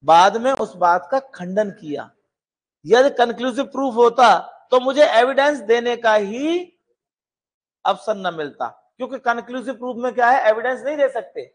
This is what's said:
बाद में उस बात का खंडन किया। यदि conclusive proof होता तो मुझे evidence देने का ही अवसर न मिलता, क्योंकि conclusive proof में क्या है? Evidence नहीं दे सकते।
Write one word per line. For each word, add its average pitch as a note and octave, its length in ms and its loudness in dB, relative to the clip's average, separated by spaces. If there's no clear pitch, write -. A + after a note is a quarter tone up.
बाद F3+ 340 6
में B3 160 -2
उस A3+ 240 -6
बात F3+ 340 0
का F3 80 0
खंडन F#3+ 400 -4
किया। C#3 380 -12
यदि B3 300 4
conclusive A#3+ 520 -2
proof C4 280 -4
होता A#3 420 6
तो B3+ 80 4
मुझे C4 260 4
evidence C4+ 560 2
देने A#3 360 0
का A#3 180 2
ही C#4 640 -4
अवसर G3 300 -4
न F#3+ 180 -6
मिलता, C#3 340 -8
क्योंकि B3+ 220 -10
conclusive A#3+ 540 -6
proof A#3 240 -10
में A#3+ 160 -6
क्या A#3+ 160 2
है? B3+ 200 2
Evidence A#3 320 -2
नहीं C#4+ 160 -6
दे C#4 120 2
सकते। E3 460 -10